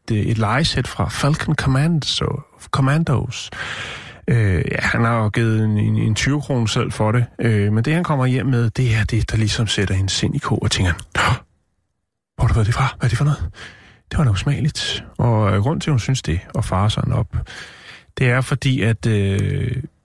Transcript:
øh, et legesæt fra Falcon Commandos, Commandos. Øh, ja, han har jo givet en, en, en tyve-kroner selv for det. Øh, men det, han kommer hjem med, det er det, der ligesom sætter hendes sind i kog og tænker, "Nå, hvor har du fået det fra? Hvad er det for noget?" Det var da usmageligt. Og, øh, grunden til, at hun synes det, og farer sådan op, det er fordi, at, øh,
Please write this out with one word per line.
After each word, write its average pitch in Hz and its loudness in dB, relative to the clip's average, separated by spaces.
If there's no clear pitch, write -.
øh, 110 2
et 107 0
legesæt 123 0
fra - -4
Falcon 147 0
Commandos, 139 0
Commandos. 135 0
Øh, 107 2
ja, - -2
han - 0
har 117 2
jo 107 2
givet 110 2
en, 107 2
en, 107 2
en 110 2
tyve-kroner 135 0
selv 113 -2
for 107 0
det. 120 2
Øh, 104 2
men 113 2
det, 151 2
han 175 2
kommer 143 0
hjem 127 0
med, 120 2
det 117 0
er 110 0
det, 107 0
der 110 0
ligesom 110 0
sætter 98 0
hendes 95 0
sind - 0
i - 0
kog - -2
og 107 0
tænker, 92 2
"Nå, - 0
hvor - -4
har 120 4
du 104 4
fået 107 4
det 113 0
fra? 131 0
Hvad 143 0
er - 4
det - 0
for 147 2
noget?" 147 0
Det - -2
var 165 4
da 127 4
usmageligt. - -2
Og, 110 2
øh, 101 2
grunden 156 0
til, - -4
at - 2
hun 127 4
synes - -2
det, 82 -2
og 113 -2
farer 101 0
sådan - 0
op, - -2
det 131 2
er 123 2
fordi, 131 0
at, 110 0
øh, 98 0